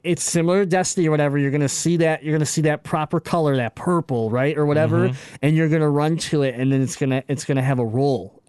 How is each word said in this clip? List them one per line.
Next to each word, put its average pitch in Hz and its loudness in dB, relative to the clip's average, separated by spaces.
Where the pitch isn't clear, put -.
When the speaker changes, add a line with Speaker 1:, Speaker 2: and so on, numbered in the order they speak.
Speaker 1:
it's 170 -2
similar 175 0
to 202 0
Destiny 180 0
or - 2
whatever, 147 2
you're 139 0
gonna 143 0
see 170 0
that, 160 0
you're 151 -2
gonna 156 2
see - -2
that 151 0
proper 160 -2
color, 151 0
that 117 -4
purple, 143 -2
right, 131 0
or 151 2
whatever, 147 2
Speaker 2:
Mm-hmm. - -8
Speaker 1:
and 151 2
you're 160 2
gonna 156 2
run 147 2
to 151 -2
it, 131 0
and 131 0
then 135 2
it's 123 -2
gonna, 131 0
it's - -4
gonna 135 0
have 131 0
a 120 0
role 117 -2